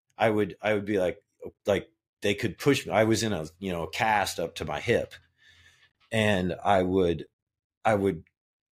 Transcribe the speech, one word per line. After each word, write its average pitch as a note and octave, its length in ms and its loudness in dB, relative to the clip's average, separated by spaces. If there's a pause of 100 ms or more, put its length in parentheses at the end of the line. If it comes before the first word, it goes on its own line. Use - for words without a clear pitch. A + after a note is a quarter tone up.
(180)
I A2+ 140 2
would, G#2 300 -2
I G#2+ 140 0
would G2+ 100 -4
be G2+ 140 0
like, F2+ 240 -2 (440)
like, G2 220 0 (320)
they G#2 140 2
could F#2+ 240 -6
push C#3+ 260 2
me. E2 80 -6
I A2 120 6
was A2 180 2
in G#2+ 100 -2
a, D#2 140 -4 (120)
you F#2+ 120 -6
know, E2 120 -4
a D#2+ 80 -10
cast G#2+ 480 -2
up E2 160 -6
to E2 100 -8
my D2 160 -6
hip, F#2 320 0 (960)
and G#2 520 2
I F#2+ 200 4
would, F2+ 440 0 (580)
I A2 100 4
would F#2+ 300 -2 (460)